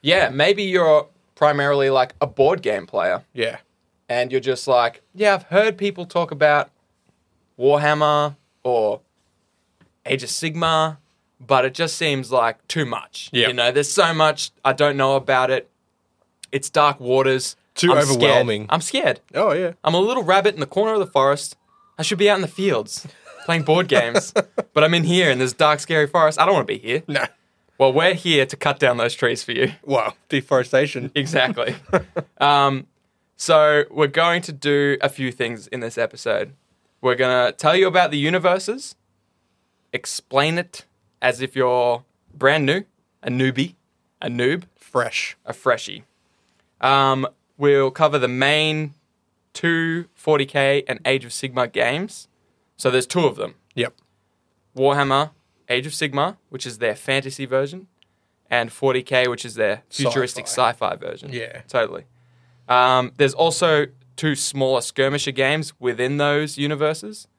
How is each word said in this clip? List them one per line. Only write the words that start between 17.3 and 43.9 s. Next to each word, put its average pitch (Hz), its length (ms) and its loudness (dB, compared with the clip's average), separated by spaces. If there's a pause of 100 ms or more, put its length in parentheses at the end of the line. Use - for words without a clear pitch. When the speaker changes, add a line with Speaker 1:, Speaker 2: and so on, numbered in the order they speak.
Speaker 2:
Too 175 180 2
Speaker 1:
I'm 147 120 6
scared. 135 140 2
Speaker 2:
overwhelming. 113 500 2
Speaker 1:
I'm 165 120 0
scared. - 400 -2 (140)
Speaker 2:
Oh, 196 180 0
yeah. 170 200 -2 (100)
Speaker 1:
I'm 160 120 0
a 175 60 2
little 226 220 0
rabbit 190 320 2
in 156 60 -12
the 139 60 -4
corner 214 260 -2
of 208 80 0
the 175 60 -2
forest. 139 500 0 (420)
I 160 40 -6
should 175 160 -4
be 202 120 4
out 202 60 4
in 196 60 -2
the 160 60 -4
fields 156 580 -4 (380)
playing 165 180 0
board 175 260 2
games, 120 440 2 (200)
Speaker 2:
<laughs> - 200 -8
Speaker 1:
but 151 120 4
I'm 165 100 4
in 165 100 2
here 170 260 4
in 127 80 2
this 127 140 0
dark, 151 280 2
scary 151 260 0
forest. 156 340 2
I 156 40 4
don't 190 100 4
wanna 131 120 2
be 107 120 -6
here. 127 300 -4
Speaker 2:
No. 143 160 -2 (540)
Speaker 1:
Well, 135 140 4
we're 170 220 4
here 156 320 2
to 143 100 -12
cut 139 220 -2
down 123 200 4
those 117 160 0
trees - 280 -2
for - 80 -12
you. 120 220 0 (120)
Speaker 2:
Wow. 117 300 0 (140)
Deforestation. 135 840 0
Speaker 1:
Exactly. 131 680 -2
Speaker 2:
<laughs> - 260 -2 (340)
Speaker 1:
Um, 139 460 2 (500)
so 151 540 4
we're 147 160 0
going 170 360 0
to 165 100 -12
do 143 480 0
a 139 80 0
few 131 240 -6
things 117 360 -6
in 127 120 -8
this 117 180 -8
episode. 113 540 -4 (480)
We're 131 160 0
gonna 127 360 2
tell 160 220 0
you 190 140 4
about 175 220 2
the 147 80 -4
universes, 180 800 -2 (960)
explain 147 680 -2
it - 260 -10 (380)
as 123 180 0
if 131 160 -6
you're 123 480 0 (300)
brand 143 320 2
new, 180 180 0 (380)
a - 80 -8
newbie, 131 440 -2 (460)